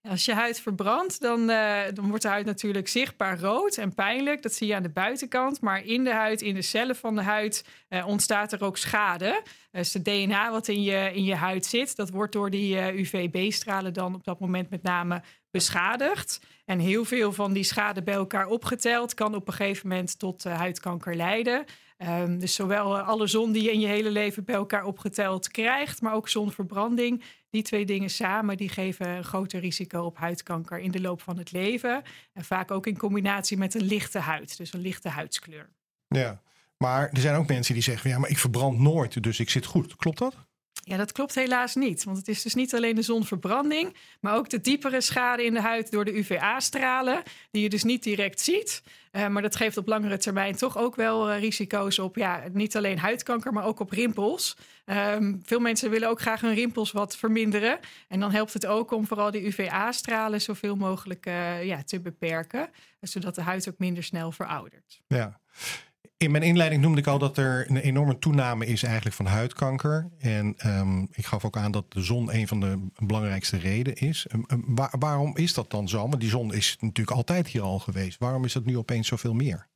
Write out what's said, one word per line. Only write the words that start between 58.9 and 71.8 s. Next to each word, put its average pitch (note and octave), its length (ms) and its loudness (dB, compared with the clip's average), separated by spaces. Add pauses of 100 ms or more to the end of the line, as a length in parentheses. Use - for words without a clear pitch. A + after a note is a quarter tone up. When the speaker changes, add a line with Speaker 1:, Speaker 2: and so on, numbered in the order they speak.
Speaker 1:
om G#3+ 160 0
vooral G#3 240 0
die G#3 100 -4
U G3+ 100 -2
V G3 200 -2
A-stralen A3 680 0
zoveel G#3 340 -4
mogelijk, F#3+ 500 -4
eh, F3 400 -4
ja, E3+ 180 -4
te F#3 160 -6
beperken, E3+ 680 -4 (320)
zodat F3+ 340 -6
de F3+ 60 -6
huid F#3 280 -2
ook F3+ 80 -12
minder F3+ 260 -2
snel E3 280 -6
veroudert. - 760 -10
Speaker 2:
Ja. A2+ 320 -2 (800)
In D#3 140 4
mijn D3+ 120 4
inleiding E3 380 6
noemde D#3 180 6
ik C#3+ 80 2
al C#3 120 4
dat C#3+ 180 2
er B2+ 320 2
een C3 80 4
enorme C3+ 420 4
toename B2 460 2
is A2+ 180 0
eigenlijk A2 320 0
van G2+ 100 -2
huidkanker. C3+ 840 0 (100)
En, G#2+ 380 2
ehm, F#2+ 440 2
ik - 240 -4
gaf G#2 200 -2
ook G#2+ 120 -2
aan G#2 140 0
dat G2+ 200 -2